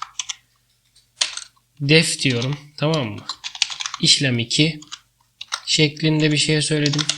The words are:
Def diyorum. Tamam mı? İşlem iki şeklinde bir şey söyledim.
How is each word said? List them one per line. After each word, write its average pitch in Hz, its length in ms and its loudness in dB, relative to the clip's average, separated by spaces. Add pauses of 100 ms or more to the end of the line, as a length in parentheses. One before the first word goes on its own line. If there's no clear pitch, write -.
(1800)
Def 156 440 2
diyorum. 131 340 -2 (200)
Tamam 147 320 0
mı? 104 160 -12 (760)
İşlem 135 380 2
iki 151 420 0 (840)
şeklinde 156 680 2
bir 147 60 2
şey 151 240 2
söyledim. 147 400 0 (160)